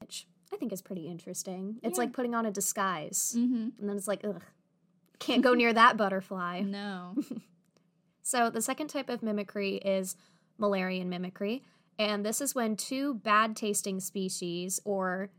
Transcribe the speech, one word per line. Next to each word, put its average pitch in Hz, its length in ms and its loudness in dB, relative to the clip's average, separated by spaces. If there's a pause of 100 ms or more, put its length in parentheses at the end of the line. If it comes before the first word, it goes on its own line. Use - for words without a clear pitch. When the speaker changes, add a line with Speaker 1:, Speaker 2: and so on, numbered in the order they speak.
Speaker 1:
which - 280 -14 (240)
I 403 40 -6
think 285 160 -4
is 185 100 -6
pretty 175 260 -8
interesting. 190 760 -8
It's 339 160 -2
Speaker 2:
Yeah. 359 60 2
Speaker 1:
like 269 80 -2
putting 240 240 -2
on 226 100 2
a 214 60 -2
disguise. 190 840 -2
Speaker 2:
Mm-hmm. 240 320 2 (120)
Speaker 1:
And 202 80 -2
then 202 80 -2
it's 196 100 -6
like, 202 160 0
"Ugh, 208 200 -4 (760)
can't 247 240 2
go 247 120 8
near 233 180 6
that 226 240 10
butterfly." 190 640 -2
Speaker 2:
No. 196 600 -6
Speaker 1:
<laughs> 254 40 0 (1040)
So 240 220 4
the 226 140 -2
second 262 260 -2
type 269 220 -4
of 240 120 -4
mimicry 202 540 -2
is 190 400 0 (420)
Müllerian 185 500 2
mimicry. 185 540 -4 (360)
And 208 260 2
this 226 160 -2
is 277 140 -2
when 226 220 0
two 269 380 -2
bad-tasting 208 840 2
species 185 840 -4
or 190 540 0